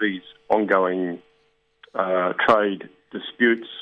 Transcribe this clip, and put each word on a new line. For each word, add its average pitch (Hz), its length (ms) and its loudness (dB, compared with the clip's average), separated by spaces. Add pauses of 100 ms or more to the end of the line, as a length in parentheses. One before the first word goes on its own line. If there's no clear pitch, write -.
these 98 220 -4 (260)
ongoing, 92 720 0 (760)
uh, 92 380 0 (160)
trade 104 400 2 (220)
disputes 117 580 -2 (140)